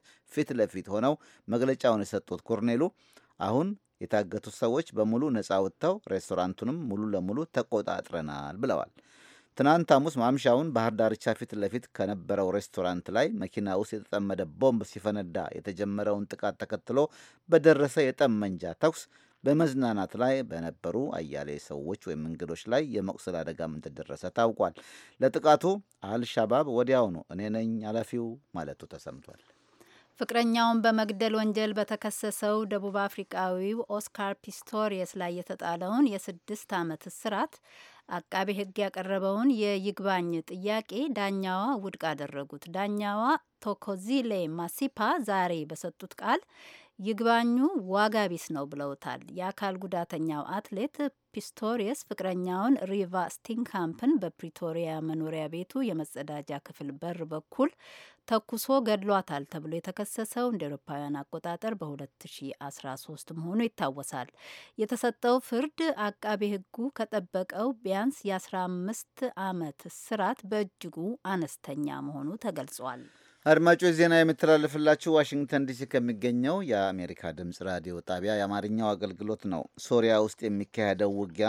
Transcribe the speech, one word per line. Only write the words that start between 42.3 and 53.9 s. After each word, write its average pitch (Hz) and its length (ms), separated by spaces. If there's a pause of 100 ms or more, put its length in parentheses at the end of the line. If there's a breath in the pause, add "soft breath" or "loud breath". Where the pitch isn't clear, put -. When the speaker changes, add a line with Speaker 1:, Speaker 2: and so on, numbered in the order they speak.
Speaker 2:
ዳኛዋ 208 520 (400)
ቶኮዚሌ 214 720 (200)
ማሲፓ 170 460 (240)
ዛሬ 190 300 (120)
በሰጡት 165 500
ቃል 247 260 (580 loud breath)
ይግባኙ 233 580 (280)
ዋጋ 208 400
ቢስ 175 240
ነው 147 180
ብለውታል። 143 560 (100)
የአካል 185 460
ጉዳተኛው 170 720
አትሌት 202 480 (340)
ፒስቶሪየስ 220 720
ፍቅረኛውን 185 720 (140)
ሪቫ 196 240 (180)
ስቲንካምፕን 226 840